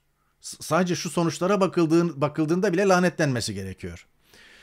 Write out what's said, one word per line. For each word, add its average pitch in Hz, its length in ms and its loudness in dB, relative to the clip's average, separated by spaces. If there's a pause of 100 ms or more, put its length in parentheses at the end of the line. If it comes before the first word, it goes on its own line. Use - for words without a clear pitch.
(420)
S-, - 200 -16
sadece 175 340 0
şu - 140 -6
sonuçlara 175 520 0
bakıldığın-, 170 600 2
bakıldığında 160 520 0
bile 196 140 2
lanetlenmesi 165 680 2
gerekiyor. 95 540 -10 (560)